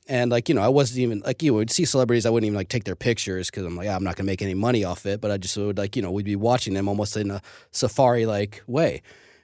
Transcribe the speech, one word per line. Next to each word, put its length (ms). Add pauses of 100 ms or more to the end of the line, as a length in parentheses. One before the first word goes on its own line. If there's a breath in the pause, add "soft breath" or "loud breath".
And, 220
like, 180
you 60
know, 80
I 60
wasn't 320
even, 260
like, 160
you 120
would 160
see 140
celebrities, 420
I 40
wouldn't 160
even, 100
like, 120
take 160
their 120
pictures 540
'cause 140
I'm 120
like, 120
"Ah, 80
I'm 80
not 120
gonna 100
make 160
any 120
money 300
off 220
it." 140
But 100
I 80
just 180
would, 220
like, 180
you 60
know, 80
we'd 160
be 100
watching 380
them 140
almost 280
in 140
a 100 (320 soft breath)
safari-like 920
way. 360 (420 soft breath)